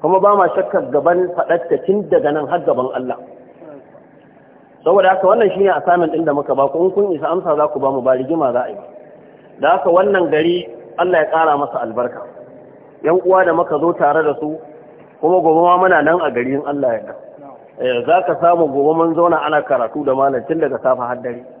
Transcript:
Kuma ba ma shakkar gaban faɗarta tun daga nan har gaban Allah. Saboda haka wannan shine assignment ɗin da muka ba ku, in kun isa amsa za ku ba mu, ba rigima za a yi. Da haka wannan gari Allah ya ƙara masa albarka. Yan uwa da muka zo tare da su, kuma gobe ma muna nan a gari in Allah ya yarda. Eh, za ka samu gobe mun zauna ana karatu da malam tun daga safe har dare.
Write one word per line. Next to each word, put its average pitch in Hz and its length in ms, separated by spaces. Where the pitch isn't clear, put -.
Kuma 175 180
ba 202 160
ma 190 160
shakkar 180 400
gaban 170 400
faɗarta 165 540
tun 202 260
daga 147 220
nan 151 180
har 139 160
gaban 131 260
Allah. 127 220
Saboda 190 320
haka - 120
wannan 214 280
shine 196 160
assignment 165 400
ɗin 160 140
da 147 80
muka 143 200
ba 139 140
ku, 165 160
in 185 80
kun 196 240
isa 139 160
amsa 170 240
za 151 160
ku 147 80
ba 135 100
mu, 135 120
ba 131 180
rigima 139 320
za 123 160
a - 20
yi. - 60
Da 160 180
haka - 100
wannan 185 400
gari 165 380
Allah 175 240
ya 147 80
ƙara 160 260
masa 139 220
albarka. 117 400
Yan 175 200
uwa 185 220
da 170 80
muka 165 260
zo 165 140
tare 160 340
da 143 160
su, 156 160
kuma 175 180
gobe 160 240
ma 175 160
muna 180 240
nan 165 160
a 160 160
gari 123 160
in 139 160
Allah 139 240
ya 110 80
yarda. 120 160
Eh, 127 260
za 170 220
ka 165 160
samu 170 240
gobe 143 300
mun 165 180
zauna 170 240
ana 151 240
karatu 131 400
da 135 100
malam 135 380
tun 165 80
daga 135 240
safe 127 160
har 123 240
dare. 120 240